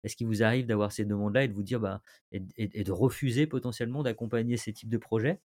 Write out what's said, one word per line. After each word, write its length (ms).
Est-ce 140
qu'il 100
vous 160
arrive 220
d'avoir 260
ces 140
demandes-là 400
et 20
de 60
vous 100
dire, 160
bah, 220
et, 80
et, 240
et 20
de 80
refuser 560
potentiellement 560
d'accompagner 540
ces 160
types 160
de 80
projets ? 520